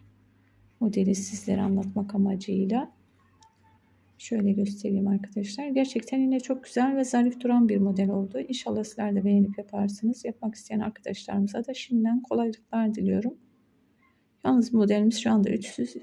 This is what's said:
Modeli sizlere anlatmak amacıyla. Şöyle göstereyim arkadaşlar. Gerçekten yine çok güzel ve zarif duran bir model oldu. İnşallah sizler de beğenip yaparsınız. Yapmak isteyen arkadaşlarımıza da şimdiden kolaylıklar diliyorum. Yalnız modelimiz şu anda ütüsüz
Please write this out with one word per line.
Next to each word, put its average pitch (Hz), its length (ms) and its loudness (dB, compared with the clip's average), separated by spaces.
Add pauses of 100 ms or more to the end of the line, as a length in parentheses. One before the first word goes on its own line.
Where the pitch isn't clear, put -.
(800)
Modeli 196 360 2
sizlere 196 460 -4
anlatmak 196 540 -2
amacıyla. 196 800 0 (1200)
Şöyle 202 340 0
göstereyim 202 560 -2
arkadaşlar. 202 600 -4
Gerçekten 262 500 -2
yine 262 220 2
çok 262 240 -6
güzel 262 320 0
ve 269 80 0
zarif 247 360 0
duran 240 300 4
bir 202 80 2
model 196 320 2
oldu. 196 300 -2
İnşallah 233 440 -4
sizler 208 320 -4
de 196 100 2
beğenip 202 320 4
yaparsınız. 202 680 -4
Yapmak 226 300 -6
isteyen 214 240 -6
arkadaşlarımıza 202 840 -4
da 262 80 -8
şimdiden 233 480 0
kolaylıklar 226 760 -2
diliyorum. 196 420 0 (1080)
Yalnız 247 280 2
modelimiz 208 440 4
şu 226 140 0
anda 208 180 4
ütüsüz - 540 -4